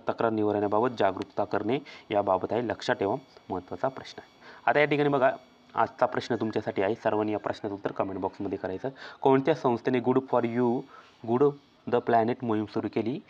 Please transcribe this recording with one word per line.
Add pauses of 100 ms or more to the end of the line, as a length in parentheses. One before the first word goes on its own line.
तक्रार
निवारणाबाबत (120)
जागरूकता
करणे (320)
याबाबत
आहे.
लक्षात
ठेवा, (340)
महत्त्वाचा
प्रश्न
आहे.
आता
या
ठिकाणी
बघा, (440)
आजचा
प्रश्न
तुमच्यासाठी
आहे,
सर्वांनी
या
प्रश्नाचं
उत्तर
कमेंट
बॉक्समध्ये
करायचं. (320)
कोणत्या
संस्थेने
Good (120)
for (120)
You, (520)
Good (400)
the (100)
Planet
मोहीम
सुरू
केली? (100)